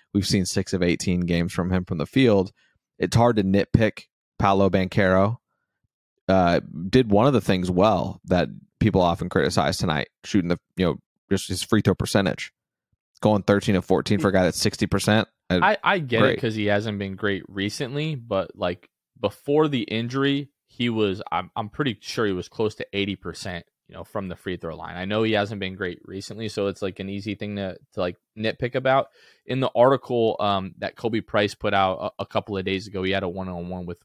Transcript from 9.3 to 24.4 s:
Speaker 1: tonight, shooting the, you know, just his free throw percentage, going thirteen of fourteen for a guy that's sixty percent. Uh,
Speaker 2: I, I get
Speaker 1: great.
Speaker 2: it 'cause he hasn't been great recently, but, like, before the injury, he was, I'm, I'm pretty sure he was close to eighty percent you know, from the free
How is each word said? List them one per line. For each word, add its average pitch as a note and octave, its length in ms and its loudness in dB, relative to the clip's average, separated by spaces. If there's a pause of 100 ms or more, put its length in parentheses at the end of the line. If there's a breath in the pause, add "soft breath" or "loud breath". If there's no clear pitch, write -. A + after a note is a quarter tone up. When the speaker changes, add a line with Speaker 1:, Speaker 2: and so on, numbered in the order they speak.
Speaker 1:
tonight, D#2 320 -2 (160)
shooting F2 240 0
the, F2 100 0 (180)
you F#2 100 2
know, D#2 100 0 (340)
just G2 180 -2
his F#2+ 140 -6
free G#2+ 200 2
throw F#2+ 120 2
percentage, - 560 -2 (680)
going G#2+ 220 2
thirteen G2+ 340 2
of F2+ 80 0
fourteen F#2+ 340 2
for G2+ 100 2
a F#2 40 0
guy F#2 120 4
that's - 140 2
sixty - 280 0
percent. G#2 420 2 (220)
Uh, F#2 120 2
Speaker 2:
I, G2+ 220 4
I F#3+ 140 2
get A#2+ 220 0
Speaker 1:
great. G2+ 180 4
Speaker 2:
it - 20 -6
'cause A2 140 -2
he G#2+ 120 -2
hasn't G#2 320 0
been F#2+ 180 -6
great G2 320 -2
recently, C3 640 -4
but, A2+ 400 -4
like, F#2 340 -6 (320)
before C#3+ 480 0
the B2+ 140 -2
injury, C3+ 640 -2 (200)
he A#2+ 200 -4
was, G#2+ 320 0 (100)
I'm, F2 240 -4
I'm G#2+ 140 -6
pretty C3 320 -4
sure - 240 -4
he G2+ 80 2
was F2+ 160 -6
close - 280 -4
to - 180 -10
eighty G2 220 -2
percent F2 500 -10 (260)
you E2+ 60 -18
know, F2+ 60 -14
from G2 240 -8
the F2 80 -10
free F#2 200 -6